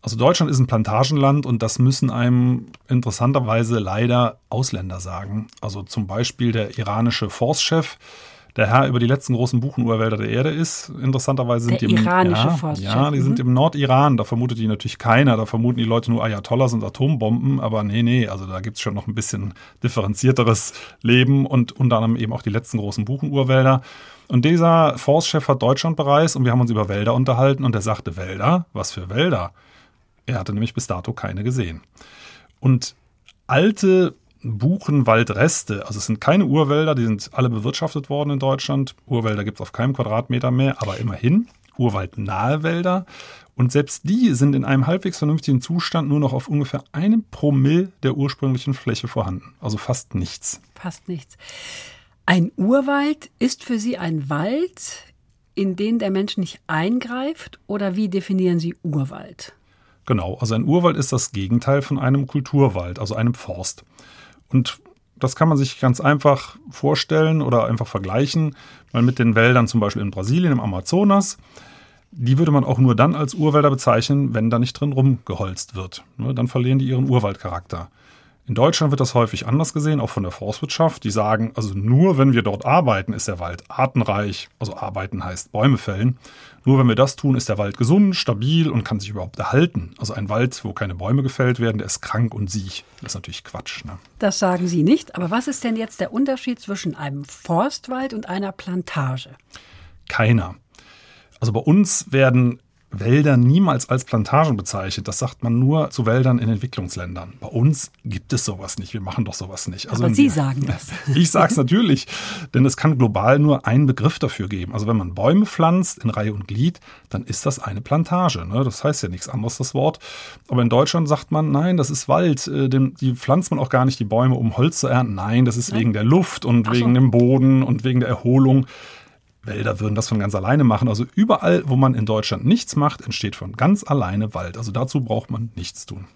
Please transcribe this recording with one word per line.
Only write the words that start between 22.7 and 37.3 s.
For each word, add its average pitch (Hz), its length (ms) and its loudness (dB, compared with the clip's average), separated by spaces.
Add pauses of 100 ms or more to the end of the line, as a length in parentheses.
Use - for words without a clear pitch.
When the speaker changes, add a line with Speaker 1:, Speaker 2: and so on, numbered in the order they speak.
Speaker 1:
großen 104 260 -4
Buchenurwälder. 131 800 2 (480)
Und 123 160 4
dieser 165 520 4
Forstchef 151 520 0
hat 135 120 2
Deutschland 139 360 0
bereist 147 400 2
und 131 80 2
wir 120 80 2
haben 123 80 4
uns 120 100 2
über 107 160 0
Wälder 107 280 0
unterhalten 131 500 2
und 113 100 2
er 104 60 0
sagte, 98 340 -4
„Wälder? 98 560 -2
Was - 220 -6
für 90 160 -12
Wälder?“ 113 420 -2 (760)
Er 123 120 -4
hatte 95 160 -6
nämlich 110 220 -4
bis 123 100 -4
dato 92 280 -8
keine 98 300 -6
gesehen. 107 380 -4 (800)
Und 131 340 2 (540)
alte 185 680 4 (720)
Buchenwaldreste, 113 1040 2
also 104 120 -8
es - 60 -6
sind 110 160 -4
keine 175 240 4
Urwälder, 147 500 2
die 120 100 0
sind 107 280 -4